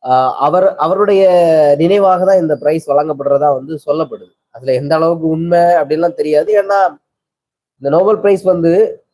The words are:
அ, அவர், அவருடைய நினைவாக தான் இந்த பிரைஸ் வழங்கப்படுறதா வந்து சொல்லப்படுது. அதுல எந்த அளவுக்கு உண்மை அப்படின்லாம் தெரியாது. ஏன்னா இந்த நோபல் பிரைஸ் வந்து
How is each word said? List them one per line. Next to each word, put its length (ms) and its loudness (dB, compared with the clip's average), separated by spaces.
அ, 300 0
அவர், 400 0
அவருடைய 540 2
நினைவாக 480 2
தான் 140 4
இந்த 160 -2
பிரைஸ் 340 -4
வழங்கப்படுறதா 640 0
வந்து 320 -8
சொல்லப்படுது. 500 -8
அதுல 220 -6
எந்த 220 -2
அளவுக்கு 320 -2
உண்மை 320 -2
அப்படின்லாம் 540 0
தெரியாது. 400 -2
ஏன்னா 280 0
இந்த 220 -2
நோபல் 220 2
பிரைஸ் 240 0
வந்து 600 0